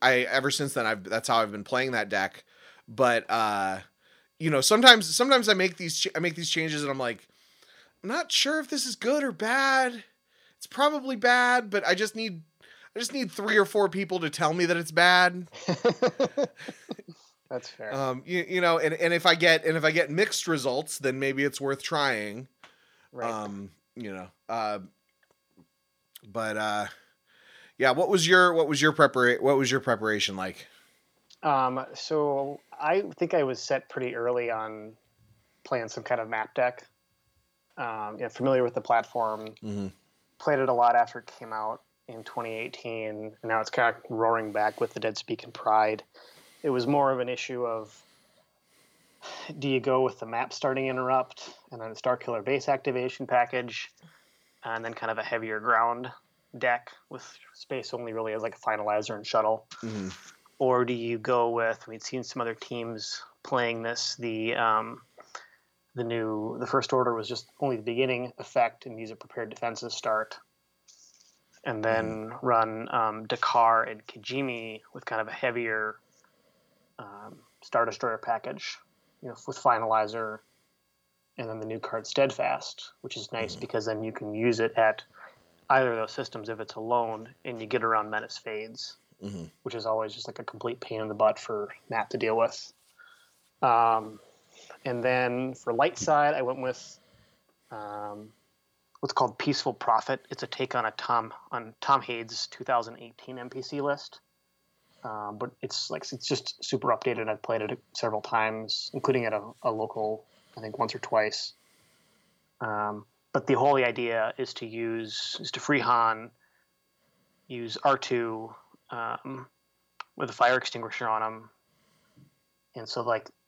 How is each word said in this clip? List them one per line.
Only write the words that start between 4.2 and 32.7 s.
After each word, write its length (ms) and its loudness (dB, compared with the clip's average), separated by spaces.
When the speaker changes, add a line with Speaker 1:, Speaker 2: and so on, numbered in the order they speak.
Speaker 1:
you 120 0
know, 100 2
sometimes, 540 8
sometimes 340 4
I 60 8
make 220 0
these 220 -6
ch-, 160 -2
I 40 -2
make 160 0
these 140 -6
changes, 340 -2
and 80 -2
I'm 80 -4
like, 280 -4
"I'm 60 -8
not 220 -2
sure 280 2
if 100 -6
this 160 -2
is 100 -6
good 280 2
or 80 0
bad. 720 2
It's 100 -16
probably 480 2
bad, 560 6
but 160 2
I 80 6
just 200 -2
need, 280 -6
I 40 -4
just 140 -4
need 180 -2
three 260 2
or 80 8
four 240 2
people 300 -2
to 100 0
tell 240 2
me 140 4
that 100 4
it's 140 -4
bad." 560 6
Speaker 2:
<laughs> 800 0
That's 200 -8
fair. 240 -12
Speaker 1:
Um, 320 -2
you, 220 -2
you 140 0
know, 180 6
and, 140 2
and 200 2
if 120 2
I 100 10
get, 300 6
and 100 4
if 80 0
I 80 6
get 180 2
mixed 380 0
results, 520 0
then 200 0
maybe 240 0
it's 160 -2
worth 240 -4
trying. 640 -2
Speaker 2:
Right. 220 -6
Speaker 1:
Um, 380 -8
you 180 -10
know, 140 -12
uh, 320 -2
but, 300 -4
uh, 300 -2
yeah, 140 4
what 160 2
was 180 4
your, 280 8
what 160 4
was 120 2
your 120 6
prepara-, 480 6
what 160 6
was 120 4
your 120 2
preparation 560 0
like? 280 -8
Speaker 2:
Um, 500 2
so 680 -2